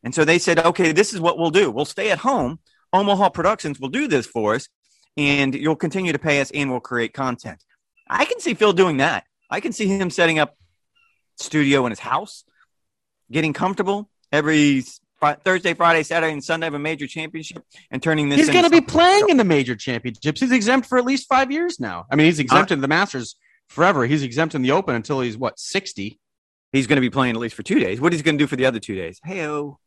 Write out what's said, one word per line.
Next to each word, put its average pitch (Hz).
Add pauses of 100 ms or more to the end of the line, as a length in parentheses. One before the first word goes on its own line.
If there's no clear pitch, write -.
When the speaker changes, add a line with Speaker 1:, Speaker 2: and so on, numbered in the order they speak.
Speaker 1:
And 120
so 160
they 165
said, 170
"Okay, 165
this 196
is 190
what 165
we'll 165
do. 165
We'll 135
stay 202
at 165
home. 170 (320)
Omaha 196
Productions 165
will 135
do 262
this 143
for 110
us, - (480)
and 143
you'll 151
continue 175
to 147
pay 147
us, 135
and 143
we'll 127
create 117
content." 120 (440)
I 285
can 494
see 254
Phil 208
doing 175
that. 139 (260)
I 160
can 254
see 208
him 190
setting 165
up 147 (840)
studio 139
in 117
his 101
house, - (880)
getting 156
comfortable 196 (220)
every 147
s-, - (220)
Fri-, 147
Thursday, 185
Friday, 165
Saturday, 160
and 143
Sunday 165
of 147
a 143
major 147
championship, 160 (300)
and 131
turning 156
this 143
Speaker 2:
He's 311
Speaker 1:
into 339
Speaker 2:
gonna 339
be 330
Speaker 1:
something -
Speaker 2:
playing 359
Speaker 1:
special. 415
Speaker 2:
in 302
the 233
major 139
championships. 123
He's 254
exempt 247
for 254
at 247
least 262
five 269
years 339
now. 90
I 139
mean, 151
he's 160
exempt 139
Speaker 1:
Uh, -
Speaker 2:
in 139
the 135
Masters 151 (320)
forever. 156
He's 139
exempt 151
in 127
the 127
Open 165
until 131
he's, 117
what, -
sixty? - (540)
Speaker 1:
He's 135
gonna 143
be 123
playing 123
at 113
least 117
for 104
two 220
days. 107
What 170
is 165
he 143
gonna 151
do 143
for 143
the 131
other 117
two 101
days? 87
Hey-o. 151